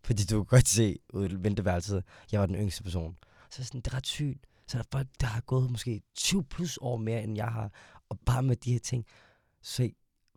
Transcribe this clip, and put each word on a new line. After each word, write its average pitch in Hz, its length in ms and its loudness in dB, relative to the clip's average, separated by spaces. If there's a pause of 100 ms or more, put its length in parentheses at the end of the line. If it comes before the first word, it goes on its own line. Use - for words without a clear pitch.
fordi 104 200 2
du 104 200 2
kan 127 140 8
godt 123 100 6
se 107 300 2 (140)
ud 95 160 -2
i 90 100 -4
venteværelset, 95 680 0 (280)
jeg 104 80 4
var 98 60 4
den 95 100 0
yngste 101 260 -2
person." 87 340 -4 (340)
Så - 60 -18
er 127 60 -10
jeg 123 40 -8
sådan, 127 140 -10
"Det - 120 -4
er 131 40 -4
ret 131 100 -4
sygt." - 400 -4 (200)
Så 123 120 -4
er 117 40 -2
der - 100 -8
folk, 135 160 -2 (120)
der 135 60 4
har 113 140 -2
gået 127 300 2
måske 117 320 -4 (140)
tyve 180 280 2
plus - 380 -6
år 123 140 -2
mere, 113 260 -2
end 107 140 -4
jeg 110 120 -2
har, 110 220 -4 (380)
og 101 180 -8
bare 127 160 4
med 127 140 2
de 123 160 -2
her 120 60 2
ting. 120 280 -4 (560)
Så - 280 -2 (460)